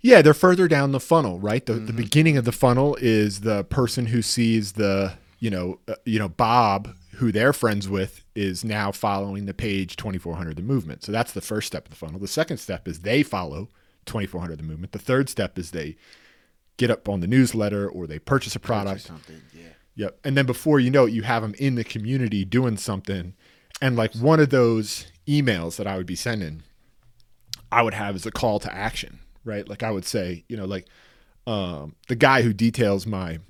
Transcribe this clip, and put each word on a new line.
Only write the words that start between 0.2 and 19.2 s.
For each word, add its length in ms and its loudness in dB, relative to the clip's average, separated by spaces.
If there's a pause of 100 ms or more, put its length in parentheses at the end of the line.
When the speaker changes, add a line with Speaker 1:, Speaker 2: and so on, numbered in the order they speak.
Speaker 1:
they're 120 10
further 340 4
down 240 2
the 80 0
funnel, 400 2
right? 240 -2
The, 100 -2
the 60 -4
Speaker 2:
Mm-hmm. 160 -6
Speaker 1:
beginning 400 4
of 80 0
the 80 0
funnel 480 2
is 400 2
the 240 -2
person 420 -2
who 160 0
sees 500 0
the, 420 0 (260)
you 100 -2
know, 380 -6
uh, 60 -8 (100)
you 140 0
know, 100 -2
Bob, 680 2 (200)
who 180 0
they're 220 4
friends 340 0
with, 340 -4 (120)
is 280 -2
now 300 -4
following 540 -4
the 80 -8
page 420 -4
twenty-four 400 -8
hundred 200 -8
The 60 -10
Movement. 400 -4
So 80 -10
that's 220 -2
the 80 -8
first 260 -6
step 200 -10
of 40 -20
the 60 -20
funnel. 240 -12
The 80 -8
second 300 -4
step 280 -10
is 140 -10
they 220 0
follow 460 -6 (360)
twenty-four 360 -8
hundred 180 -8
The 60 -12
Movement. 280 -10
The 60 -10
third 300 0
step 300 -6
is 140 -8
they 240 -8 (800)
get 140 2
up 180 -2
on 120 -2
the 60 -2
newsletter 640 2
or 180 -10
they 120 -10
purchase 360 -2
a 60 -8
Speaker 2:
Purchase 60 -18
Speaker 1:
product. 340 -4
Speaker 2:
something, 400 -20 (140)